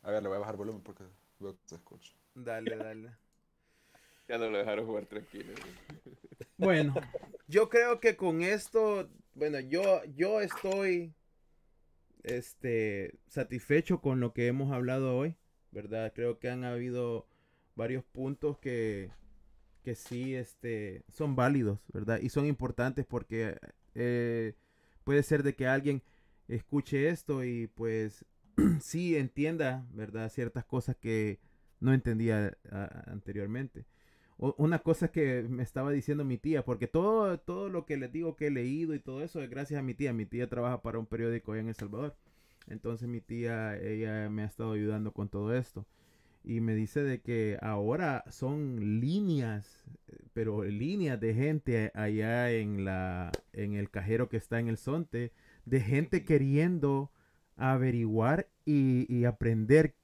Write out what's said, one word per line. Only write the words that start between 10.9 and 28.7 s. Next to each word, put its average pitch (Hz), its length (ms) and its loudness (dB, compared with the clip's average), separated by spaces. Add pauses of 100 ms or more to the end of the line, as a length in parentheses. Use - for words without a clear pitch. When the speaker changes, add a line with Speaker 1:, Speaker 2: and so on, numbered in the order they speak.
Speaker 2:
este, 113 920 -2 (120)
satisfecho 147 760 2
con 131 180 2
lo 120 140 0
que 120 140 2
hemos 135 240 0
hablado 127 460 0
hoy, 156 180 -2 (360)
¿verdad? 107 420 -6
Creo 120 260 -2
que 127 100 -4
han 127 140 -6
habido 123 640 -4 (480)
varios 123 280 -4
puntos 139 560 -4
que, 110 500 -4 (720)
que 120 120 -6
sí, 127 400 -6
este, 110 720 -8
son 143 260 -2
válidos, 123 440 4 (140)
¿verdad? 107 280 0
Y 127 80 -2
son 143 160 2
importantes 127 600 0
porque, 113 520 -4 (380)
eh, 117 580 0 (500)
puede 143 200 4
ser 143 200 2
de 139 120 2
que 131 120 0
alguien 139 360 2 (440)
escuche 139 640 0
esto 147 340 -2
y, 117 240 -4
pues, 110 580 -4 (320)
<clears throat> 175 240 6